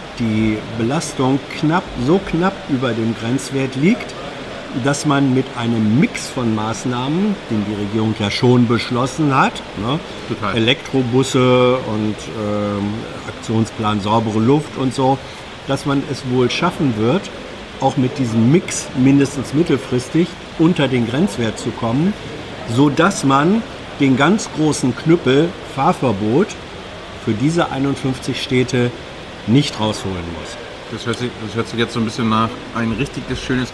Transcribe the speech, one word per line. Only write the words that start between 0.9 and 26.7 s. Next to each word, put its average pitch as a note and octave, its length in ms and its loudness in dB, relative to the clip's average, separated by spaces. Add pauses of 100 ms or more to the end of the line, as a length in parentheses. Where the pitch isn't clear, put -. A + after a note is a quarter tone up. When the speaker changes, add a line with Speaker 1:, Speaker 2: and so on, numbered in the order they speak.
Speaker 1:
knapp, E3 240 2 (240)
so F3 120 6 (120)
knapp F3+ 240 2 (160)
über B2+ 220 0
dem A2+ 220 0
Grenzwert C3 600 -2
liegt, E3+ 380 2 (680)
dass C#3+ 200 0
man C#3 300 4
mit C3 100 2 (140)
einem A2+ 420 4
Mix - 280 0
von A#2 260 0
Maßnahmen, B2+ 800 -2 (160)
den G#2 180 0
die G#2+ 60 -4
Regierung G#2+ 440 0
ja G2+ 120 0
schon B2 380 4
beschlossen C3 680 0
hat, F3+ 180 4 (320)
ne, C#3 140 -2 (300)
Speaker 2:
Total. G#2 280 -2
Speaker 1:
Elektrobusse B2+ 1200 4
und, G#2+ 380 -2 (240)
ähm, G#2 560 -2 (340)
Aktionsplan G#2+ 720 0
saubere A2 380 0
Luft C#3+ 400 2
und C3 160 -2
so, C3+ 240 2 (480)
dass C3+ 180 -2
man C#3 260 0
es B2+ 200 -6
wohl B2 180 4
schaffen D#3+ 480 0
wird, B2 260 2 (580)
auch C3+ 180 2
mit B2+ 200 2
diesem A2+ 320 4
Mix - 360 2 (100)
mindestens C3+ 560 4
mittelfristig D3+ 760 0 (300)
unter D#3+ 300 4
den A#2+ 180 2
Grenzwert A#2+ 520 0
zu A#2+ 120 -4
kommen, C3+ 440 0 (600)
so C#3+ 140 6
dass D#3+ 360 2
man D3+ 380 4 (380)
den C3+ 160 6
ganz E3+ 400 4
großen C#3+ 400 0
Knüppel D#3+ 540 4 (240)
Fahrverbot C3+ 720 2 (760)